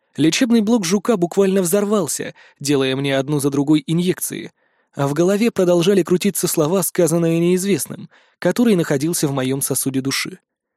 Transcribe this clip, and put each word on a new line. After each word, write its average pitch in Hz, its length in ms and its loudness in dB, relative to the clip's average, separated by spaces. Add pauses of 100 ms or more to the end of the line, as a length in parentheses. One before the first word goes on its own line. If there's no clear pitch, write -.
(180)
Лечебный 220 440 2
блок 214 220 0
жука 202 320 0
буквально 190 460 0
взорвался, 202 720 -2 (240)
делая 135 380 0
мне 139 200 -2
одну 139 220 -2
за 139 120 0
другой 143 360 2
инъекции, 170 640 -4 (420)
а 139 140 -2
в 143 60 -2
голове 196 400 2
продолжали 175 500 2
крутиться 180 460 0
слова, 170 340 0
сказанные 165 560 0
неизвестным, 180 720 -2 (300)
который 214 340 2
находился 156 540 0
в 139 40 -2
моём 131 300 -2
сосуде 135 380 -2
души. - 400 -6 (360)